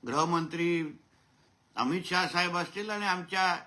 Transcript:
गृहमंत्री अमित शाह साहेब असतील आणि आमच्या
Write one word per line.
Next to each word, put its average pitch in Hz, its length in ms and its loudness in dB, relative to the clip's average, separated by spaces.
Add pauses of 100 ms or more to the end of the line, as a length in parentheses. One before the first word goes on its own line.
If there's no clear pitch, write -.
गृहमंत्री 165 800 0 (920)
अमित 151 300 0
शाह 180 220 2
साहेब 175 300 0
असतील 202 320 -4
आणि 208 180 -4
आमच्या 185 480 2 (120)